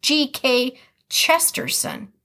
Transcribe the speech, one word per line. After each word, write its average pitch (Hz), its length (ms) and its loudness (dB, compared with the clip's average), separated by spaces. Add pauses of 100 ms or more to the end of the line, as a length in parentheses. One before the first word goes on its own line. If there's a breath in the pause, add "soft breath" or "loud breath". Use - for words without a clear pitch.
G 294 260 2
K 254 500 -2 (320 soft breath)
Chesterton. - 1000 0 (120)